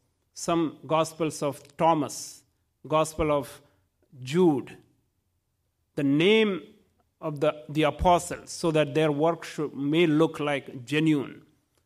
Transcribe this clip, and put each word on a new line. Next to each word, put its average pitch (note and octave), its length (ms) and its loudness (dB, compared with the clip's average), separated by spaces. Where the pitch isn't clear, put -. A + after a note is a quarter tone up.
Some E3 520 -2
Gospels D#3 560 -2
of - 340 -8
Thomas, D#3+ 680 -2
Gospel D#3 420 0
of C#3+ 300 -4
Jude. D3 540 2
The D#3 80 -6
name F#3 600 2
of D3+ 200 -8
the, D3+ 140 2
the D3+ 160 -2
apostles, D#3 680 0
so - 220 -4
that D3+ 220 0
their D#3 180 2
work D#3+ 320 0
should, - 300 -8
may D3+ 320 2
look D#3 340 2
like C#3 440 -6
genuine. D3 580 0